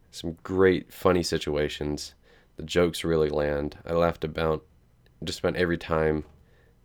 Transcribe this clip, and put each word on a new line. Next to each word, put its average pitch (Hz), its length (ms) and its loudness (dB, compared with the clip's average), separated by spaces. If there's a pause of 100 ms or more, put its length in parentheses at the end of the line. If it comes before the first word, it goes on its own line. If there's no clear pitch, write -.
(100)
Some 82 320 -10
great, 95 500 4
funny 90 300 2
situations. 73 920 -4 (420)
The 78 80 -12
jokes 87 400 0
really 80 240 2
land. 73 560 -2
I - 80 -6
laughed 85 320 0
about 78 400 -2 (580)
just 87 160 -8
about 87 180 -2
every 85 220 2
time, 78 460 0 (600)